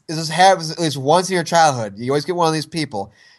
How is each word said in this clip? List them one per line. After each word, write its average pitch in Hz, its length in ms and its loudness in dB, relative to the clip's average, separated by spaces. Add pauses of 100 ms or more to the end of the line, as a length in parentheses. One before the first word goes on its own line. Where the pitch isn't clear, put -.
this 160 220 -6
happens 165 420 4
at - 80 -10
least 156 160 -2
once 156 340 2
in 190 40 -4
your 175 100 0
childhood. 131 540 0
You 120 160 -6
always 147 100 0
get 170 140 -6
one 170 100 2
of 156 60 0
these 156 120 -4
people. 135 460 -8 (280)